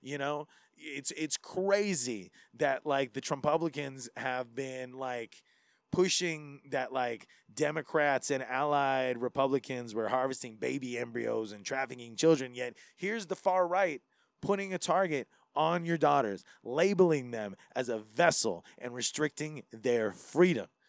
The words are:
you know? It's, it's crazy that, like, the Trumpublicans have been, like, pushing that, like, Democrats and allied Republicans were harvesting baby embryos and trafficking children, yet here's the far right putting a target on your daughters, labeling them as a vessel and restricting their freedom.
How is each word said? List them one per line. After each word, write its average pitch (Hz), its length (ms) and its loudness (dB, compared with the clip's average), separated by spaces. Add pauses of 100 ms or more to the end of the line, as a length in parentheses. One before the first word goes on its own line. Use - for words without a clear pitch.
you 143 160 -8
know? 147 300 -4 (300)
It's, 143 340 -10
it's 156 260 -4
crazy 180 920 0 (240)
that, 135 300 0
like, 139 280 0
the 135 80 -8
Trumpublicans 143 840 -2 (100)
have 127 380 -4
been, 131 380 -8
like, 127 500 -8 (480)
pushing 160 800 0
that, 127 220 -4
like, 123 360 -2 (260)
Democrats 147 800 0
and 131 120 -2
allied 131 720 0
Republicans 127 760 0
were 110 140 -2
harvesting 127 480 -2
baby 127 420 -4
embryos 113 540 -4
and 104 120 -14
trafficking 123 520 -6
children, 131 400 4
yet 123 200 -8 (200)
here's 202 320 -4
the 185 80 -6
far 185 320 4
right 175 340 0 (400)
putting 196 320 -2
a 175 60 -2
target 165 480 2 (260)
on 170 320 2
your 170 120 0
daughters, 139 480 4 (180)
labeling 160 680 4
them 104 260 -6 (180)
as 123 140 -2
a 113 100 -2
vessel 107 640 2 (140)
and 123 180 -10
restricting 151 680 -4 (100)
their 113 400 2
freedom. 147 540 4 (220)